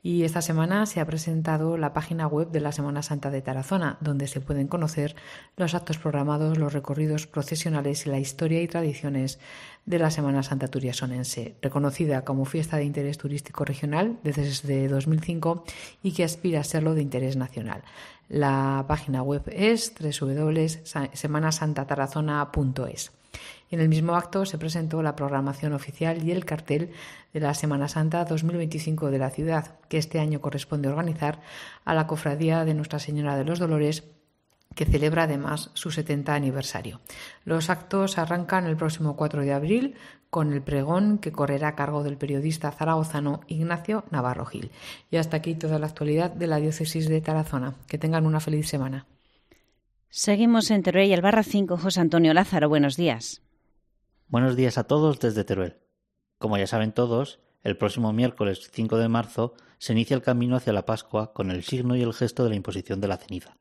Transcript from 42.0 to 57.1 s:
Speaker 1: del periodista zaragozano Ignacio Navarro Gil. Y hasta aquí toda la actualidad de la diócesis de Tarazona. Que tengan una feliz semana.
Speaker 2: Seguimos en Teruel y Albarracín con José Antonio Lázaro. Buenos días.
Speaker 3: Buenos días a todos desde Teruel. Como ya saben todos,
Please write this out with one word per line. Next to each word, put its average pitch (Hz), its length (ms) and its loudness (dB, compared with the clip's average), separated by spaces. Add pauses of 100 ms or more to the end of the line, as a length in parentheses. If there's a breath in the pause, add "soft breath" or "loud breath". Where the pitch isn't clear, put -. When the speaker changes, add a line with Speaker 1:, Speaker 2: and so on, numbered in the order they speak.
Speaker 1:
del 143 140 -4
periodista 147 540 -2
zaragozano 156 760 0
Ignacio 170 600 -2
Navarro 127 360 -2
Gil. - 260 -12 (400 loud breath)
Y 165 60 2
hasta 160 200 0
aquí 165 160 -2
toda 156 240 0
la 151 80 0
actualidad 156 460 0
de 170 160 -4
la 156 100 2
diócesis 156 500 0
de 156 140 2
Tarazona. 156 540 -2 (120)
Que 147 120 -6
tengan 160 260 2
una 156 140 4
feliz 151 280 0
semana. 135 380 -4 (1040)
Speaker 2:
Seguimos 220 640 4
en 196 120 4
Teruel 190 260 6
y 190 40 6
Albarracín 202 540 4
con 175 100 0
José 180 220 0
Antonio 165 340 6
Lázaro. 165 360 4
Buenos 143 280 4
días. 139 460 -2 (840)
Speaker 3:
Buenos 123 280 2
días 127 220 4
a 120 80 0
todos 151 340 4
desde 107 240 2
Teruel. 92 320 -2 (600)
Como 107 200 0
ya 98 80 2
saben 110 280 0
todos, 120 460 0 (220)